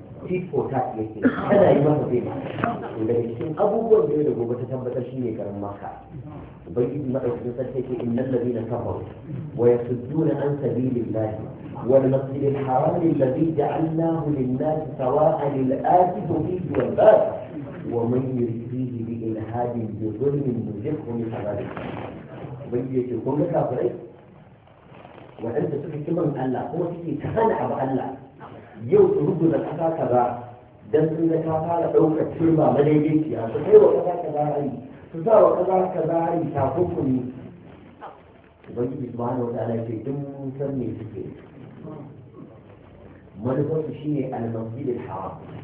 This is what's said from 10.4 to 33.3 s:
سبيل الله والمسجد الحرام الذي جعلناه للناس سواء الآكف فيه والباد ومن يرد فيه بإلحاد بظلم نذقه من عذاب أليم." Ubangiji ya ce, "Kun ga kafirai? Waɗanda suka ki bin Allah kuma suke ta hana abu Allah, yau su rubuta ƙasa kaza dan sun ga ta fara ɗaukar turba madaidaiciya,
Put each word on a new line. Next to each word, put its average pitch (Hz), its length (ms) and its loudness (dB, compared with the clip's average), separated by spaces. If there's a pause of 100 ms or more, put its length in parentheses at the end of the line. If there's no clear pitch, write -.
سبيل 127 400 0
الله 107 320 -2 (500)
والمسجد 131 640 2
الحرام 135 580 2
الذي 143 500 2
جعلناه 160 720 0
للناس 143 560 0 (140)
سواء 143 500 2
الآكف 160 840 2 (100)
فيه 175 300 -2
والباد - 540 6 (640)
ومن 117 440 0
يرد 117 360 -2
فيه 120 360 -4
بإلحاد 113 760 -4
بظلم 110 720 -2
نذقه 110 600 -4
من 117 240 -4
عذاب 104 280 -4
أليم." - 520 -8 (500)
Ubangiji 131 360 -4
ya 123 80 2
ce, 113 140 -4
"Kun 135 180 -2
ga 151 100 2
kafirai? - 460 -2 (1500)
Waɗanda 147 380 -2
suka 147 220 -6
ki 156 160 -6
bin 165 180 2
Allah 131 400 -2
kuma 170 160 -2
suke - 320 -6
ta - 80 -6
hana 220 300 2
abu 117 160 -2
Allah, 131 360 -2 (680)
yau 185 320 6
su - 80 2
rubuta 156 400 2
ƙasa - 320 -2
kaza 123 320 2 (640)
dan 156 240 4
sun 165 180 2
ga 160 140 4
ta 156 180 0
fara 165 320 0
ɗaukar 151 400 4
turba 160 400 4
madaidaiciya, 151 800 2